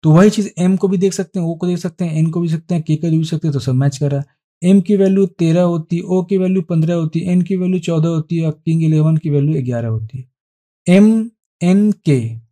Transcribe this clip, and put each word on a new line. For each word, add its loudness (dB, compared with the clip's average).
तो 2
वही 6
चीज़ -2
एम 2
को -2
भी 0
देख 0
सकते -8
हैं, -2
ओ -4
को -6
देख -2
सकते -6
हैं, -6
एन 0
को -4
भी -2
देख -2
सकते -6
हैं, -4
के 0
को 0
भी -2
देख 0
सकते -4
हैं, -2
तो -2
सब -4
match 0
कर -2
रहा -4
है। -6
एम 6
की 0
value 2
तेरह 2
होती, -2
ओ -2
की -2
value 0
पन्द्रह 0
होती, -2
एन 0
की -2
value -2
चौदह 0
होती -4
है -2
और -2
King -2
eleven 2
की -4
value 0
ग्यारह -4
होती -6
है। -4
एम 4
एन 2
के 2